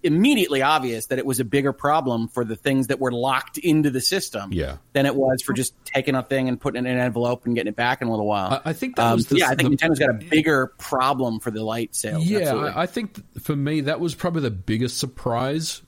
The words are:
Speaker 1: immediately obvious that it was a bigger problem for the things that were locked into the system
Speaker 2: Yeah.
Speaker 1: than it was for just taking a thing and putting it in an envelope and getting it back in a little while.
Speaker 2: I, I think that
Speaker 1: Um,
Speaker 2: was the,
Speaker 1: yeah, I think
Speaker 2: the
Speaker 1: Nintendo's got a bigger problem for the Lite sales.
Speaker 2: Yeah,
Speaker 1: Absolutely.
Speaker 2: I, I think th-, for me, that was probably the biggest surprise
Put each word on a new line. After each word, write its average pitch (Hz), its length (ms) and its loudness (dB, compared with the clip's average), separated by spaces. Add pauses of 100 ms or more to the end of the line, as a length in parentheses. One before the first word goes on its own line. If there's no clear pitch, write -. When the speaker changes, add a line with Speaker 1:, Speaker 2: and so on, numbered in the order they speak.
Speaker 1:
immediately 180 580 4
obvious 131 460 0
that 131 140 -2
it - 60 -4
was 131 120 -2
a 131 60 0
bigger 139 280 2
problem 131 540 0
for 120 180 -4
the 110 120 -6
things 135 320 0
that 135 100 -2
were 131 140 0
locked 131 460 -2
into 151 320 4
the 127 100 -2
system 107 520 -4
Speaker 2:
Yeah. 71 260 -4 (140)
Speaker 1:
than 139 140 2
it 139 80 0
was 131 260 2
for - 120 -4
just 127 200 -2 (120)
taking 135 320 0
a 127 80 -2
thing 131 240 0
and 123 120 -2
putting 123 240 -4
it 127 60 -2
in 127 60 0
an 123 40 2
envelope 120 460 0
and 120 80 0
getting 110 140 0
it 107 80 -6
back 123 260 0
in 120 60 -2
a - 20 0
little 107 160 0
while. 104 380 0
Speaker 2:
I, 160 60 -2
I - 20 -2
think 254 240 -6
that 120 100 4
Speaker 1:
Um, 117 120 4
Speaker 2:
was 113 100 2
the, 143 100 2
Speaker 1:
yeah, 156 120 4
I 131 40 2
think - 160 2
Speaker 2:
the 147 160 2
Speaker 1:
Nintendo's 151 140 2
got 139 100 4
a 120 40 0
bigger 147 640 2
problem 127 600 0
for 113 140 -6
the 107 100 -4
Lite 110 320 -4
sales. 160 300 -2
Speaker 2:
Yeah, 202 160 2
Speaker 1:
Absolutely. 147 300 0
Speaker 2:
I, - 120 -2
I 185 40 0
think 214 280 -6
th-, - 120 -16 (140)
for - 140 -2
me, 147 280 -2
that 147 180 -2
was 165 160 -4
probably 170 260 -2
the 127 80 0
biggest 110 480 -2
surprise 131 880 -4